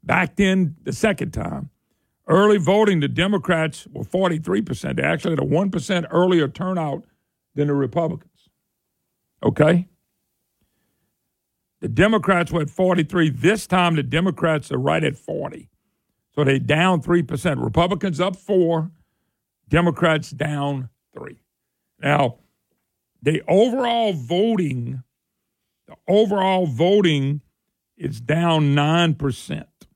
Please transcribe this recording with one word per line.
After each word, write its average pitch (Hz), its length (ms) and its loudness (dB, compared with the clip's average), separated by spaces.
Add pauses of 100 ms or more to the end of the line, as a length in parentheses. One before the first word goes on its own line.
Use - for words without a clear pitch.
Back 175 320 0
then, 190 480 2
the - 100 -6
second 202 380 -2
time, 139 400 -8 (560)
early 202 320 4
voting, 196 400 2
the 143 80 0
Democrats 160 840 -2
were - 120 -10
forty-three 180 580 -2
percent. - 360 -6
They - 60 -2
actually 160 280 -2
had 156 80 0
a - 60 -2
one 180 260 0
percent 175 400 -2
earlier 170 360 2
turnout 165 580 -6 (500)
than 143 140 0
the 143 40 0
Republicans. 147 760 -4 (920)
Okay? 175 460 2 (1900)
The - 80 -8
Democrats 180 640 2
were 165 100 0
at 151 80 -4
forty-three. 175 600 0
This 160 340 0
time, 175 300 2
the 147 80 0
Democrats 160 680 -2
are - 60 -2
right 156 260 0
at 147 140 -2
forty. - 520 -10 (680)
So 147 80 0
they 139 160 4
down 156 420 2
three 175 220 2
percent. 139 360 -4
Republicans 170 640 0
up 185 140 -2
four, 165 560 0 (800)
Democrats 160 600 2
down 143 600 -4 (220)
three. 127 300 -16 (580)
Now, 143 380 0 (840)
the 151 240 0
overall 233 680 2
voting, 139 880 -2 (840)
the - 80 -20 (120)
overall 190 600 2
voting 147 720 0 (560)
is 113 240 -10
down 156 540 0
nine 160 400 2
percent. - 800 -8